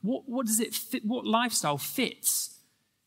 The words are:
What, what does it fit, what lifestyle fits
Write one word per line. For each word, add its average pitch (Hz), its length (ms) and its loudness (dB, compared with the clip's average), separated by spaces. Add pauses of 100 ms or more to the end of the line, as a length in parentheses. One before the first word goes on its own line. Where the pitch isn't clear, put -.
What, 233 240 0
what 247 220 -2
does 220 120 2
it 226 140 -2
fit, - 320 -4
what 233 220 0
lifestyle 220 500 2
fits - 800 -2 (500)